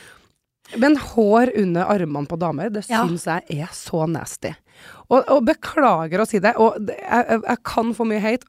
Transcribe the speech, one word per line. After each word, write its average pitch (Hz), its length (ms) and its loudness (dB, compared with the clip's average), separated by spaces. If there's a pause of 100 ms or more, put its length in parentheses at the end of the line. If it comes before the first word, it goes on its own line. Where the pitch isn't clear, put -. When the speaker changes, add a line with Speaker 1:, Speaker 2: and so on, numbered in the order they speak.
Speaker 1:
<laughs> - 680 -20
men 277 200 4
hår 233 600 2
under 185 280 2
armene 151 420 -2
på 170 120 -6
damer, 165 300 -4
det 208 180 -6
Speaker 2:
Ja. 226 180 0
Speaker 1:
synes 170 200 -4
jeg 165 340 -4
er 165 140 -8
så - 340 -4
nasty. - 460 -6 (560)
Og, 262 200 4
og 269 160 4
beklager 196 760 0
å 220 80 2
si 208 120 0
det, 202 180 2
og 220 280 2
det, 196 140 -6
jeg, - 280 0
jeg, 226 160 0
jeg 233 200 -2
kan 233 300 -2
få 226 120 -4
mye 214 140 -2
hate, 220 280 -2